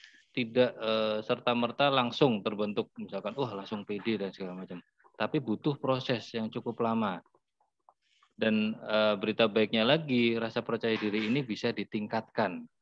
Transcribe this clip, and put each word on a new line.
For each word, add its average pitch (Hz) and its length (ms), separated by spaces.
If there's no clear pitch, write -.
tidak, 123 440
eh, 110 440
serta-merta 120 680
langsung 123 520
terbentuk, 104 560
misalkan, 101 400
"Wah, 127 200
langsung 98 280
pede," 104 320
dan 95 160
segala 90 220
macam. 92 260
Tapi 123 240
butuh 135 360
proses 127 560
yang 113 200
cukup 117 280
lama. 110 400
Dan, 110 400
eh, 107 400
berita 107 320
baiknya 110 340
lagi, 123 540
rasa 113 240
percaya 113 320
diri 107 320
ini 123 160
bisa 117 320
ditingkatkan 104 960